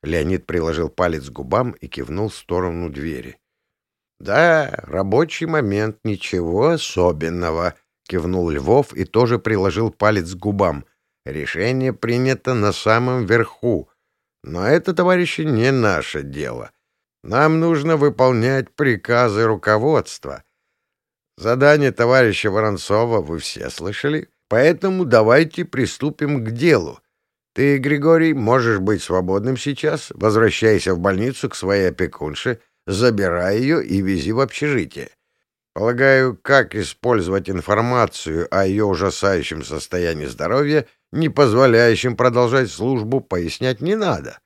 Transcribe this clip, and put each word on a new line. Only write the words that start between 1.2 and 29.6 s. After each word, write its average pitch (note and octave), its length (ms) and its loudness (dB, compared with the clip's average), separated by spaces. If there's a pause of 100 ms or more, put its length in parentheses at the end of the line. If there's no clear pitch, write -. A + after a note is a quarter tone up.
к - 40 -18
губам G2 400 -2
и - 140 -16
кивнул D#2+ 420 -8
в - 60 -12
сторону F2 540 -6
двери. C#2+ 500 -10 (800)
«Да, D#3 520 2 (120)
рабочий G2+ 640 -2
момент, G#2+ 560 -2
ничего F#2+ 680 -2
особенного», — F2 1040 -2 (340)
кивнул F2 400 -2
Львов E2 460 2
и F#2 100 -4
тоже A#2 340 0
приложил G2+ 520 0
палец G2 440 0
к F2+ 40 -16
губам. F#2+ 460 -2 (420)
«Решение G2 680 -4
принято B2+ 640 -2
на G#2 180 2
самом A#2+ 540 0
верху. A2 640 0 (540)
Но F2+ 240 -6
это, E3 280 2
товарищи, F3 480 0
не C3+ 280 2
наше G2 520 0
дело. C2+ 480 -10 (520)
Нам D#3 380 2
нужно D#3+ 360 0
выполнять C3 760 2
приказы A#2+ 720 0
руководства. G#2+ 1000 0 (960)
Задание C3+ 540 4
товарища A#2+ 580 2
Воронцова G#2+ 680 0
вы D#2+ 180 -6
все - 320 -10
слышали, C#3+ 580 -6 (200)
поэтому F3 560 2
давайте B2+ 600 4
приступим C#3+ 800 -4
к A2 60 -4
делу. A#2 500 0 (540)
Ты, C#3 240 2
Григорий, D3+ 560 2
можешь A#2 440 2
быть F#2+ 240 0
свободным F#2+ 540 -2
сейчас. C#3+ 580 -4